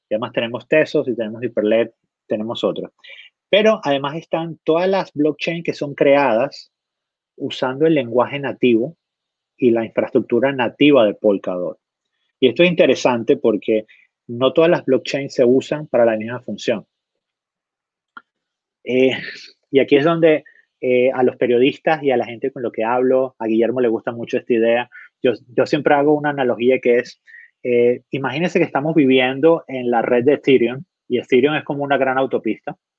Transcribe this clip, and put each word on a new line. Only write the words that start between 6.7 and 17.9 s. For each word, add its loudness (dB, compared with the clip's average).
usando -2
el 2
lenguaje -2
nativo 0
y 2
la 0
infraestructura -2
nativa 2
de -2
Polkadot. -4
Y 4
esto 0
es 4
interesante 0
porque -2
no -2
todas 2
las 0
blockchains -2
se 2
usan 0
para 2
la 0
misma -8
función. -6